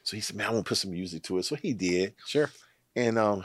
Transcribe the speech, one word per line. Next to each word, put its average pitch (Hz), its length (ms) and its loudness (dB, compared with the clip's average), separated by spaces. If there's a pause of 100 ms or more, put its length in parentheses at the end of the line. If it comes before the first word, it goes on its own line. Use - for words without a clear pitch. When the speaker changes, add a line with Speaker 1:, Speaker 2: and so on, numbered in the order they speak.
Speaker 1:
So - 140 -6
he 110 40 -6
said, - 160 -6
"Man, 107 120 -4
I - 20 -2
wanna 113 140 2
put 113 140 0
some 95 120 -4
music 87 340 -6
to 92 140 -2
it." 92 60 0
So 151 120 -4
he 156 160 -2
did. 92 420 2 (120)
Speaker 2:
Sure. 147 240 2 (440)
Speaker 1:
And, 117 240 2
um, 104 260 4